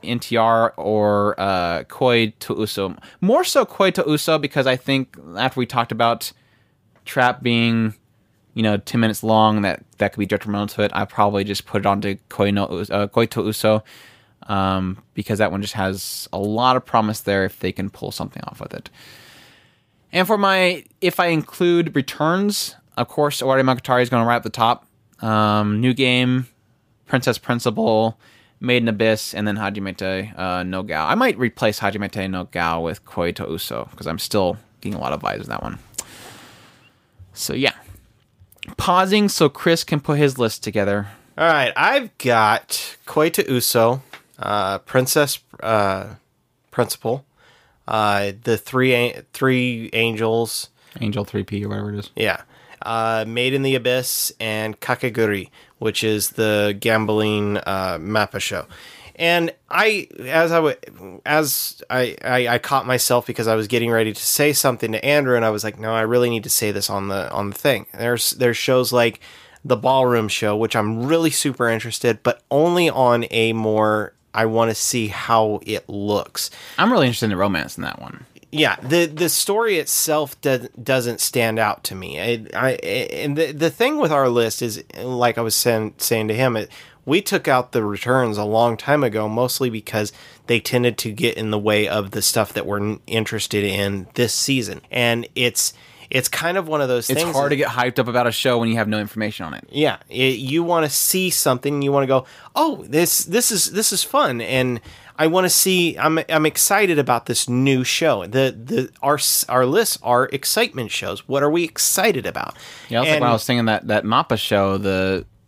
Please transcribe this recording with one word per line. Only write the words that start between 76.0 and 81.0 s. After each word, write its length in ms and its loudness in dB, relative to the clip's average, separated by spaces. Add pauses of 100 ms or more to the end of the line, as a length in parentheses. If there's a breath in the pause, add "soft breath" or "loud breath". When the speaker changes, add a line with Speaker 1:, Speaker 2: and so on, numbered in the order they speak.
Speaker 1:
I'm 160 4
really 140 4
interested 200 0
in 40 0
the 80 0
romance 400 -2
in 60 -8
that 160 -10
one. 260 -16 (260)
Speaker 2:
Yeah, 240 2
the, 300 2
the 220 -2
story 500 0
itself 640 -2
does, 300 0
doesn't 500 -2